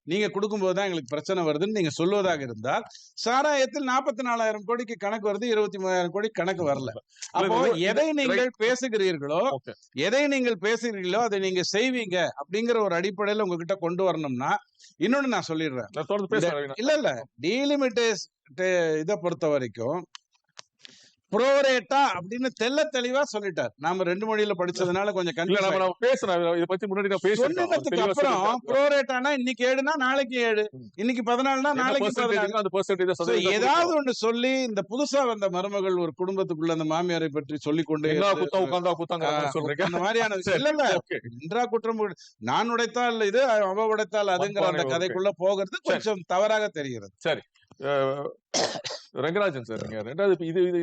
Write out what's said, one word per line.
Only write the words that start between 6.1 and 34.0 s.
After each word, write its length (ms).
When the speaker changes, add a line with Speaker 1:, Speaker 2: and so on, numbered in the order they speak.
Speaker 1:
கோடி 180
கணக்கு 360
வரல. 240
Speaker 2:
இல்ல, 140
Speaker 1:
அப்போ 220
Speaker 2:
இது 80
ஒரு 180
Speaker 1:
எதை 320
நீங்கள் 280
Speaker 2:
ரைட். 200
Speaker 1:
பேசுகிறீர்களோ, 880
Speaker 2:
ஓகே. 240
Speaker 1:
எதை 280
நீங்கள் 360
பேசுகிறீர்களோ, 580
அதை 180
நீங்க 320
செய்வீங்க 480
அப்படிங்கிற 460
ஒரு 120
அடிப்படையில 460
உங்ககிட்ட 340
கொண்டு 300
வரணும்னா, 480
இன்னொன்னு 280
நான் 200
சொல்லிடுறேன். 420
Speaker 2:
நான் 160
தொடர்ந்து 220
Speaker 1:
இந்த, 60
Speaker 2:
பேசுறேன், 220
ரவினா. 200
Speaker 1:
இல்ல, 180
இல்ல, 160
டீலிமிட்டேஷன் 720
இதை 180
பொறுத்த 320
வரைக்கும் 520
ப்ரோரேட்டா 720
அப்படின்னு 480
தெள்ள 260
தெளிவா 340
சொல்லிட்டார். 520
நாம 260
ரெண்டு 220
மொழியில 280
படிச்சதுனால 600
கொஞ்சம் 200
Speaker 2:
இல்ல, 40
Speaker 1:
கன்ஃபியூஸ் 260
Speaker 2:
நம்ம, 80
Speaker 1:
ஆயிடும். 220
Speaker 2:
நம்ம 100
பேசுறேன், 400
இதை 120
பத்தி 200
முன்னாடி 220
நான் 140
பேசியிருக்கேன். 340
Speaker 1:
சொன்னதுக்கு 340
Speaker 2:
தெளிவா 140
Speaker 1:
அப்புறம் 300
Speaker 2:
சொல்லியிருக்கேன். 300
Speaker 1:
ப்ரோரேட்டானா 680
இன்னைக்கு 340
ஏழுனா 300
நாளைக்கு 440
ஏழு, 300
Speaker 2:
ம். 140
Speaker 1:
இன்னைக்கு 280
பதினாலுனா 480
Speaker 2:
என்ன 120
Speaker 1:
நாளைக்கு 240
Speaker 2:
பர்சன்டேஜ் 240
Speaker 1:
பதினாலு. 140
Speaker 2:
இருக்கோ 160
அந்த 120
பர்சன்டேஜ் 380
Speaker 1:
So, 80
Speaker 2:
சதவீதம் 380
Speaker 1:
ஏதாவது 180
Speaker 2:
கொடுக்கணும். 240
Speaker 1:
ஒண்ணு 180